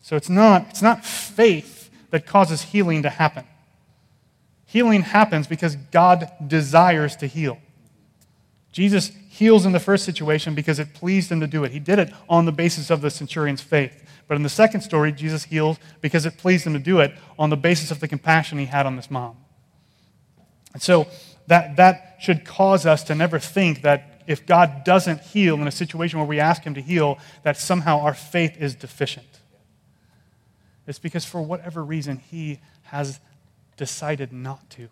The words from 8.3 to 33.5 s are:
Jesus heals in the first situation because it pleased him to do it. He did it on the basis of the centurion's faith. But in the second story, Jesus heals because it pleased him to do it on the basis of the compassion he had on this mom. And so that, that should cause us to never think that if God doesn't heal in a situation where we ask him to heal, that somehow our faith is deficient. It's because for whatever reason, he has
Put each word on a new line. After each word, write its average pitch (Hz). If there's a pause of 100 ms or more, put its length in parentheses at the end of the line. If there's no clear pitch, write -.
Jesus 196 (160)
heals 214
in 190
the 180
first 196
situation 151
because 151
it 151
pleased 185
him 165
to 156
do 151
it. 123
He 147
did 170
it 180 (160)
on 170
the 160
basis 160
of 160
the 147
centurion's 143
faith. 143 (260)
But 151
in 147
the 147
second 214
story, 151
Jesus 156
heals 156 (220)
because 151
it 160
pleased 180
him 160
to 147
do 165
it 143 (260)
on 151
the 151
basis 156
of 151
the 156
compassion 151
he 139
had 139
on 131
this 127
mom. 123 (1400)
And 131
so 170 (420)
that, 156
that 180
should 170
cause 190
us 156
to 156
never 160
think 170
that 143
if 151
God 165
doesn't 180
heal 180
in 147
a 143
situation 165
where 151
we 147
ask 160
him 151
to 139
heal, 147 (240)
that 147
somehow 165
our 147
faith 165
is 143
deficient. - (1600)
It's 143
because 165
for 175
whatever 170
reason, 143
he 151 (240)
has 143 (560)